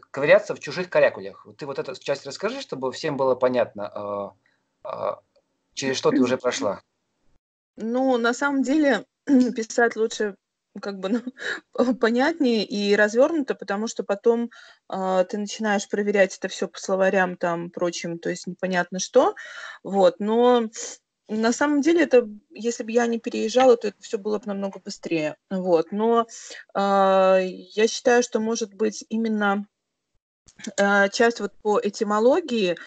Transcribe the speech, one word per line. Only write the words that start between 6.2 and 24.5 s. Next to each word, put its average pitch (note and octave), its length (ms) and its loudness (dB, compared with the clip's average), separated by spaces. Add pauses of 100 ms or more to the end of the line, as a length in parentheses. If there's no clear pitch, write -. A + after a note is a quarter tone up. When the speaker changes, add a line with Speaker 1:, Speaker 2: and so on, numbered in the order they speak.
Speaker 1:
уже B2 160 2
прошла. G#2+ 440 -4 (960)
Speaker 2:
Ну, B3 400 0
на A#3 160 2
самом C#4 300 0
деле, C#4 420 2 (200)
<clears throat> B3+ 300 4
писать A3+ 420 0
лучше G#3+ 380 -2 (460)
как G3 180 -8
бы, F#3+ 100 -4
<laughs> A#3+ 240 -4 (440)
ну, B3 180 2
понятнее A#3+ 720 2
и G3+ 300 0
развернуто, A#3 600 2
потому G3+ 320 -6
что - 160 -8
потом, A#3 460 0 (380)
а, F#3 380 0
ты G#3 140 -8
начинаешь G#3 500 -2
проверять G3+ 480 0
это F#3+ 120 -8
все - 180 -6
по - 120 -12
словарям, F#3+ 560 0
там, E3+ 360 -4
прочим, E3+ 480 -6
то E3+ 100 -6
есть F3+ 180 -8
непонятно F#3 520 -2
что. E4 360 -4 (480)
Вот, F#3 360 2
но A3+ 500 2 (600)
на A3 240 0
самом D4 280 0
деле E4 220 4
это, A#3+ 240 4 (240)
если A#3 320 -6
бы A3 80 -10
я A#3 160 2
не A#3 120 -2
переезжала, A#3 580 4
то G#3+ 120 -4
это - 120 -18
все - 180 -8
было G#3+ 200 -4
бы - 80 -16
намного G3 320 -6